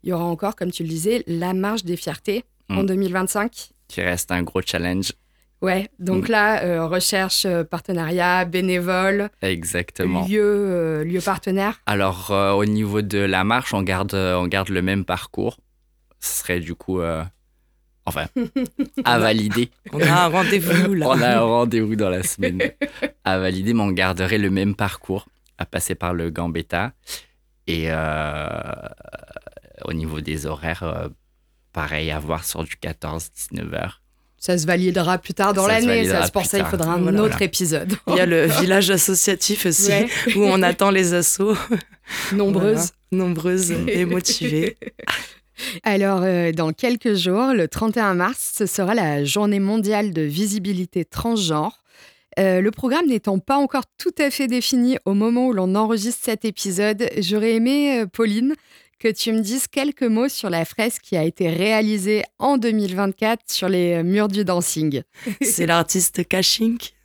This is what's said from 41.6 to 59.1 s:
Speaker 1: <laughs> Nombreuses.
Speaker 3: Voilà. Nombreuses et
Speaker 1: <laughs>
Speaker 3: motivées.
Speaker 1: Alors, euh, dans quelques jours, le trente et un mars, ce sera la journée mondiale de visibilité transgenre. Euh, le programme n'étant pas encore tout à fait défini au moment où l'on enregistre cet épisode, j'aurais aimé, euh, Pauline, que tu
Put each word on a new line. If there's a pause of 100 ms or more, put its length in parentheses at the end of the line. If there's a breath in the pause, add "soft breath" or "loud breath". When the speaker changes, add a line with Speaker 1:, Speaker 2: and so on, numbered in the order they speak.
Speaker 1:
<laughs>
Nombreuses. (180)
Speaker 3:
Voilà.
Nombreuses
et
Speaker 1:
<laughs>
Speaker 3:
motivées. (1080 loud breath)
Speaker 1:
Alors,
euh,
dans
quelques
jours,
le
trente
et
un
mars,
ce
sera
la
journée
mondiale
de
visibilité
transgenre. (560 soft breath)
Euh,
le
programme
n'étant
pas
encore (140)
tout
à
fait
défini
au
moment
où
l'on
enregistre
cet
épisode, (100)
j'aurais
aimé,
euh,
Pauline, (460 soft breath)
que
tu